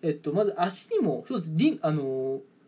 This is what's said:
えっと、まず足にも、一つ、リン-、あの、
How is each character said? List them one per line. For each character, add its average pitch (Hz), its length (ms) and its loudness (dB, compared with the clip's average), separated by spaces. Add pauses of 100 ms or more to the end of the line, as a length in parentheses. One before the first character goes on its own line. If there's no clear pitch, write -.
え 165 80 0
っ 151 60 2
と、 147 180 -6
ま 202 100 4
ず 202 160 -2
足 180 300 -2
に 453 100 2
も、 196 300 0
一 247 100 -2
つ、 160 140 -6
リ 277 180 4
ン-、 - 120 -4
あ 156 80 2
の、 135 500 -2 (260)